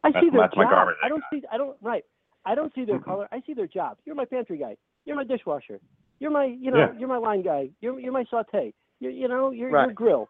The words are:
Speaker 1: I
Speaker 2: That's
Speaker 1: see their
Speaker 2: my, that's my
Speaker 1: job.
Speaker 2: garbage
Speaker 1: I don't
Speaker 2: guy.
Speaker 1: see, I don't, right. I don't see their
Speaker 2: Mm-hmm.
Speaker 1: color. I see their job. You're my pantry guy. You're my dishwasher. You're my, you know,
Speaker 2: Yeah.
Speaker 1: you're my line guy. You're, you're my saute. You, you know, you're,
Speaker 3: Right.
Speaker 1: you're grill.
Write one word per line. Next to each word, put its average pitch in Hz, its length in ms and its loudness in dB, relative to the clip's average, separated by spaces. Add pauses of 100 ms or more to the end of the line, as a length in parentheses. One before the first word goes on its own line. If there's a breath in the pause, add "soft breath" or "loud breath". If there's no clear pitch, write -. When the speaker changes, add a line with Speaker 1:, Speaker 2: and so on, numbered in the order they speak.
Speaker 1:
I 311 80 6
Speaker 2:
That's - 100 6
Speaker 1:
see 339 60 8
their 269 120 6
Speaker 2:
my, 185 60 8
that's - 120 0
my 190 60 8
Speaker 1:
job. - 80 4
Speaker 2:
garbage 185 300 6
Speaker 1:
I 247 60 0
don't 302 120 -2
Speaker 2:
guy. - 60 -14 (120)
Speaker 1:
see, 247 120 -8
I 220 60 -6
don't, 269 240 -4
right. 214 240 -6 (400)
I 202 100 0
don't 302 200 -2
see 254 100 -4
their 208 120 0
Speaker 2:
Mm-hmm. 170 140 -6
Speaker 1:
color. 196 220 -6
I 247 140 -8
see 302 80 -10
their 214 120 -4
job. 151 380 -6
You're 302 100 -12
my 269 120 -4
pantry 233 320 -6
guy. 120 180 -8 (300)
You're 294 100 -6
my 277 80 -4
dishwasher. 151 560 -6 (400)
You're 294 100 -4
my, 285 140 2
you 254 260 -4
know, 254 60 4
Speaker 2:
Yeah. 156 220 6
Speaker 1:
you're 254 100 -8
my 254 80 -2
line 220 240 -2
guy. 147 300 -2 (100)
You're, 247 180 -6
you're 254 140 -8
my 262 160 -2
saute. 208 460 -2 (260)
You, 254 80 -6
you 262 180 -6
know, 262 240 0
you're, 247 200 -6
Speaker 3:
Right. 269 160 6
Speaker 1:
you're 233 80 -4
grill. 165 360 2